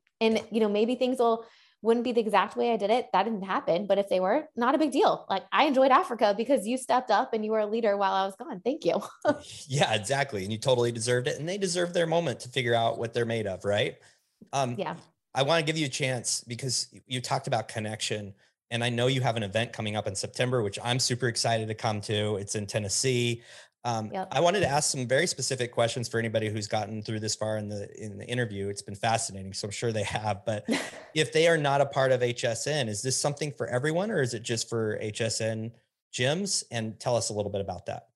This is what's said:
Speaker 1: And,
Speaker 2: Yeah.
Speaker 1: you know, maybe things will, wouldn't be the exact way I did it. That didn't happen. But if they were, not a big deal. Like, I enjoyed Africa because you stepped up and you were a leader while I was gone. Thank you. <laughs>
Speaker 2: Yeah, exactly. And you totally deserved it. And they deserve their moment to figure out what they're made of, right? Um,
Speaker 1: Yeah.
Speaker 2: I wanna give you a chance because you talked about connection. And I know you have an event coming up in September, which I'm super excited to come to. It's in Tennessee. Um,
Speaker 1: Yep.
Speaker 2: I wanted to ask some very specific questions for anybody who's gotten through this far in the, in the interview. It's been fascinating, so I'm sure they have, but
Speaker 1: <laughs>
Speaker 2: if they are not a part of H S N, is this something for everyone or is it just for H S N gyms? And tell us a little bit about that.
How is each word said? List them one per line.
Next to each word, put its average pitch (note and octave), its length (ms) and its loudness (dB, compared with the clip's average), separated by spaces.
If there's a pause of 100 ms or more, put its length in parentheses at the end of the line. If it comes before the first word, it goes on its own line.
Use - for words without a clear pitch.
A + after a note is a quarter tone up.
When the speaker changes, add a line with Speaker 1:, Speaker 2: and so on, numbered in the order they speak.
(220)
Speaker 1:
And, A3 160 4
Speaker 2:
Yeah. - 140 -2
Speaker 1:
you G#3+ 100 2
know, G#3+ 80 4
maybe A3 260 2
things B3+ 240 0
will, A3+ 260 2 (360)
wouldn't A#3 220 2
be B3 80 0
the A#3 100 2
exact G3+ 360 2
way A#3+ 160 2
I A3+ 40 0
did G3 140 0
it. A#3+ 220 2
That F#3 100 4
didn't G#3+ 200 -2
happen. F#3+ 440 0
But G3 120 4
if G3 100 0
they F#3 100 2
were, G#3+ 380 2
not A#3+ 180 2
a - 40 4
big D4+ 120 2
deal. - 380 2
Like, F#3+ 240 -2
I G#3+ 120 6
enjoyed C4+ 260 6
Africa B3 460 4
because A3+ 300 2
you B3 100 -2
stepped B3 340 0
up G#3+ 220 2
and A3 120 -2
you G#3+ 60 -2
were A3 80 2
a G#3+ 80 0
leader G#3+ 300 2
while G3 160 2
I F#3+ 120 2
was G3 100 -6
gone. A3+ 300 -12
Thank C#4+ 200 -2
you. F#3 160 2 (240)
<laughs> D4 160 2 (260)
Speaker 2:
Yeah, C3+ 260 2
exactly. A2 500 0
And G2 80 -4
you A2 60 -4
totally A#2+ 340 4
deserved B2 360 0
it. D3 120 -2
And D3 80 -6
they F#3 100 -4
deserve F3 360 -2
their E3+ 140 2
moment D#3+ 340 0
to - 80 -12
figure A#2+ 260 2
out A#2 220 2
what A2+ 160 -4
they're A#2 120 2
made A2+ 220 -2
of, F#2 180 -6
right? G#2 320 2 (560)
Um, C3 260 0
Speaker 1:
Yeah. E3+ 160 -4 (400)
Speaker 2:
I C3 80 4
wanna D#3+ 200 4
give D#3+ 140 0
you D#3 80 0
a C#3 40 -2
chance C3 540 -2
because A#2+ 500 -4 (140)
you B2+ 140 -4
talked C3 260 -2
about A#2+ 200 0
connection. G#2+ 640 -6 (380)
And A#2 120 0
I A#2+ 60 2
know A#2+ 180 2
you C3 140 2
have A#2+ 160 2
an A2+ 60 -2
event A2 300 -2
coming G#2+ 220 -4
up G#2 120 -2
in G2 80 -4
September, B2+ 480 0
which G2+ 200 -4
I'm A#2+ 160 2
super B2 280 0
excited A2+ 420 0
to A2 60 -2
come G#2+ 260 -2
to. G#2+ 360 0
It's G2 180 -6
in G#2 120 -4
Tennessee. A#2+ 760 0 (420)
Um, A2 280 -2
Speaker 1:
Yep. F#3+ 180 -6
Speaker 2:
I C3+ 100 2
wanted F3 180 4
to E3 80 2
ask C#3 240 2
some B2+ 160 -4
very C3+ 180 4
specific B2+ 460 -4
questions A#2 380 0
for A#2 100 0
anybody A2 300 0
who's G#2+ 180 -4
gotten G#2+ 340 -4
through A2 200 -6
this G#2+ 140 -2
far A2 220 -2
in G#2 120 -6
the, G2+ 200 -8 (140)
in G2+ 140 -10
the G#2 100 -12
interview. G#2+ 400 -2
It's G2+ 140 -8
been - 140 -12
fascinating, G2 580 -2
so - 140 -8
I'm G#2 40 -6
sure A#2 220 -2
they G#2+ 100 -2
have, G#2 420 -2
but G#2+ 200 -4 (260)
Speaker 1:
<laughs> - 240 -12
Speaker 2:
if D#3 160 0
they D#3+ 160 6
are E3 100 6
not C#3+ 220 2
a C#3 60 6
part C3+ 260 2
of B2+ 100 4
H A#2+ 220 -2
S A#2 240 -2
N, C#3+ 220 0
is G#2 120 -4
this B2+ 180 -2
something D3 340 -2
for - 140 -6
everyone D#3 440 0
or F3+ 100 0
is B2 120 0
it A2 100 -6
just A#2 240 -2
for A2 320 -2
H G#2+ 220 -4
S A2 180 -2
N A2 320 -4 (420)
gyms? E3 580 0
And A2+ 280 -6
tell B2 160 0
us A2+ 140 0
a A2+ 40 -6
little G#2 180 -2
bit G2 100 -2
about F#2 240 -8
that. - 300 -10